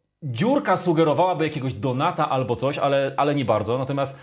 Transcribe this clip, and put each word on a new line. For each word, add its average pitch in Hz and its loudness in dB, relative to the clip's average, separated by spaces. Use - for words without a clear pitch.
dziurka 185 0
sugerowałaby 160 2
jakiegoś 135 -4
donata 135 -2
albo 123 0
coś, 135 -2
ale, 139 0
ale 143 2
nie 139 0
bardzo. 110 2
Natomiast 135 -4